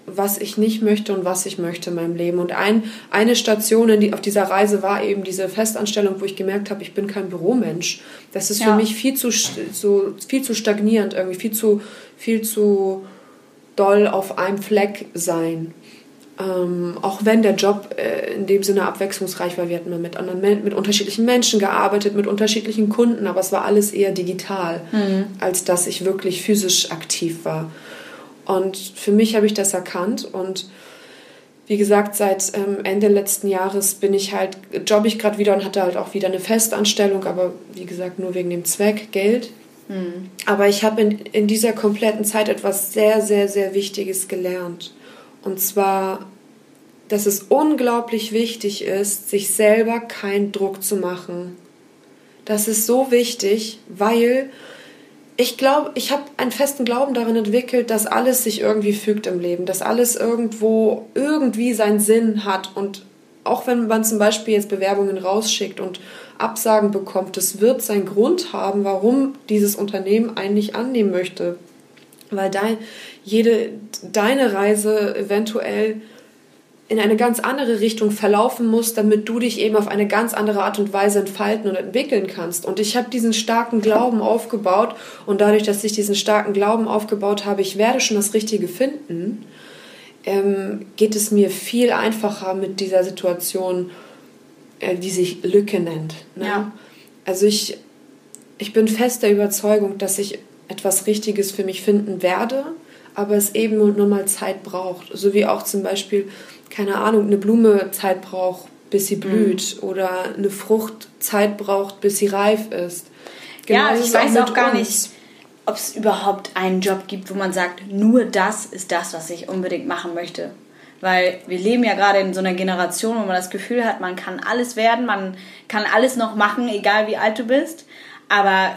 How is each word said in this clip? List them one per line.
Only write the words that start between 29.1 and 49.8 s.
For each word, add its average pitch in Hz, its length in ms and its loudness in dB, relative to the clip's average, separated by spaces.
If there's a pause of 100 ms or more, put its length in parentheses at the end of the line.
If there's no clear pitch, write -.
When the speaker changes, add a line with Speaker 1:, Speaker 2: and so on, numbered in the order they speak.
Speaker 1:
mich 220 220 6
hab 208 80 4
ich 214 100 4
das 196 200 0
erkannt 185 560 -4
und 185 380 -8 (1000)
wie 208 100 0
gesagt, 208 380 4
seit, 190 380 0
ähm, 196 300 -4
Ende 202 240 2
letzten 202 400 2
Jahres 196 480 -2
bin 196 180 0
ich 196 220 -2
halt, 190 220 -4 (280)
jobbe 214 220 4
ich 214 100 -2
grad 208 200 -2
wieder 202 180 4
und 196 100 -2
hatte 190 160 -2
halt 180 160 0
auch - 160 -6
wieder 196 140 -2
eine 185 120 -2
Festanstellung, 208 840 0
aber 180 280 -2 (200)
wie 180 120 -14
gesagt, 180 340 -8
nur 180 160 -6
wegen 175 160 -2
dem 175 140 -4
Zweck, 214 460 0
Geld. 214 380 0 (380)
Speaker 2:
Mhm. 185 420 -8 (160)
Speaker 1:
Aber 202 220 4
ich 202 160 2
hab 220 160 2
in, 214 120 4 (200)
in 214 160 2
dieser 220 240 2
kompletten 214 540 0
Zeit 214 240 0
etwas 196 440 -2
sehr, 214 280 4
sehr, 202 260 2
sehr 196 260 -2
Wichtiges 196 540 -4
gelernt. 180 640 -6 (500)
Und 190 160 -6
zwar, 196 640 0 (800)
dass 208 200 0
es 202 220 0
unglaublich 240 840 2
wichtig 214 520 -2
ist, 202 460 -4
sich 202 220 -2
selber 220 480 4